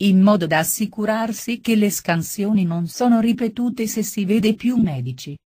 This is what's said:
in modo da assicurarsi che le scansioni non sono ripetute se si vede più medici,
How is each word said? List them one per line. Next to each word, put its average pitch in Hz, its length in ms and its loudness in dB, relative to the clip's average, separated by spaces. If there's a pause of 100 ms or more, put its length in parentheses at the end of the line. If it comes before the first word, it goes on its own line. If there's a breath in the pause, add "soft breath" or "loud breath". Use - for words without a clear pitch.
in 190 200 6
modo 196 240 4
da 156 140 2
assicurarsi 220 1000 -4
che 226 140 0
le 208 140 4
scansioni 196 760 -2
non 170 240 -2
sono 233 320 2
ripetute 233 680 -2
se 214 160 -4
si - 200 -4
vede 214 300 2
più 240 240 -2
medici, 135 580 -4 (180)